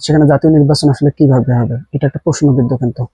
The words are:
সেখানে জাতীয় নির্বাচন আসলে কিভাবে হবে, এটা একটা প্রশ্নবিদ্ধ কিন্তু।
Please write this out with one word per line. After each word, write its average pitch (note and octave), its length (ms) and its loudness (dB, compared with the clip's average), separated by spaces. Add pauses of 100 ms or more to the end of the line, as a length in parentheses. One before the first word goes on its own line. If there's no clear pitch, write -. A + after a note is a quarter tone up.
সেখানে D3+ 260 2
জাতীয় D3 240 2
নির্বাচন D3 380 2
আসলে C#3+ 220 0
কিভাবে C3 420 0
হবে, A#2+ 220 -2 (160)
এটা C#3+ 160 -4
একটা - 160 -8
প্রশ্নবিদ্ধ C3+ 520 0
কিন্তু। A#2+ 280 -6 (100)